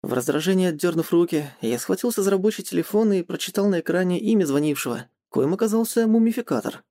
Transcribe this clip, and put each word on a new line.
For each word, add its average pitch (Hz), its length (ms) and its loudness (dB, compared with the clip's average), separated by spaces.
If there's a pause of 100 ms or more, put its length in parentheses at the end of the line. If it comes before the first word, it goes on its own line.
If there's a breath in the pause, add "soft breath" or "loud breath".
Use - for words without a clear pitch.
В - 100 -4
раздражении 160 560 0
отдёрнув 165 440 -2
руки, 170 380 0 (100)
я 117 180 -2
схватился 202 440 -2
за 196 80 2
рабочий 196 320 0
телефон 202 500 0
и 185 100 0
прочитал 185 460 -4
на 180 120 2
экране 180 400 0
имя 214 240 2
звонившего, 139 640 -2 (240)
коим 139 240 0
оказался 226 520 0
мумификатор. 226 840 0